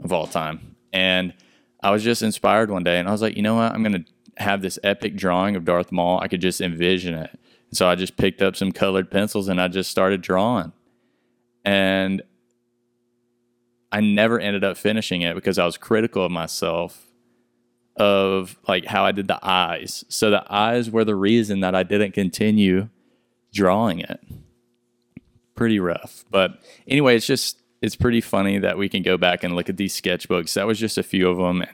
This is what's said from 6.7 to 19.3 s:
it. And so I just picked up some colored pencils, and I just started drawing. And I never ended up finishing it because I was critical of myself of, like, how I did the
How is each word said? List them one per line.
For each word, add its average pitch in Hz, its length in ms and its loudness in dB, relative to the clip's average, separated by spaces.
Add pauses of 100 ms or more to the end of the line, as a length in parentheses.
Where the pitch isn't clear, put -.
it. 80 160 -10 (380)
And - 80 -10
so 92 120 2
I 87 60 2
just 90 200 -4
picked 98 260 0
up 95 140 2
some 95 160 -2
colored 95 400 -2
pencils, 98 380 -2
and 90 100 0
I 90 80 2
just 92 240 -4
started 95 300 2
drawing. 95 500 0 (960)
And 95 560 2 (1700)
I 104 100 0
never 107 380 4
ended 101 240 -2
up 92 140 0
finishing 104 440 -2
it 85 140 -2
because 95 220 -2
I 90 80 4
was 85 120 -2
critical 110 480 0
of 85 60 -4
myself 85 760 -6 (880)
of, 98 640 2 (100)
like, 92 180 0
how 98 200 0
I 95 80 2
did 98 160 -4
the - 120 -2